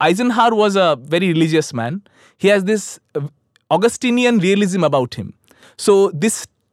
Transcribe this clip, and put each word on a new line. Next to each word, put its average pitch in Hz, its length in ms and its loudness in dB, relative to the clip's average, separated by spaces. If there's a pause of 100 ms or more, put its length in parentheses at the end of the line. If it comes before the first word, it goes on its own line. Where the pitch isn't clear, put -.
Eisenhower 233 540 2
was 208 200 2
a 170 260 2
very 170 280 -2
religious 160 440 0
man. 127 280 -6 (360)
He 196 100 -2
has 202 160 2
this, 208 360 -4 (160)
uh, 151 60 -6 (480)
Augustinian 240 720 0
realism 190 440 0
about 139 300 0
him. - 200 -12 (440)
So 196 340 4
this 180 360 -4 (260)